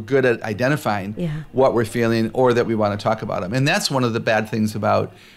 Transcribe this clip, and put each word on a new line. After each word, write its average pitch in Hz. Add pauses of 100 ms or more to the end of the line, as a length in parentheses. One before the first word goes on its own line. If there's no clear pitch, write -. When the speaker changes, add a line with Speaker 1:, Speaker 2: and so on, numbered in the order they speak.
(140)
Speaker 1:
good 135
at 117
identifying 107
Speaker 2:
Yeah. 175 (240)
Speaker 1:
what 131
we're 117
feeling 113
or 127
that 117
we 113
wanna 104
talk 110
about 98
'em. 90
And 131
that's 202
one 131
of 117
the 113
bad 110
things 107
about, 104 (260)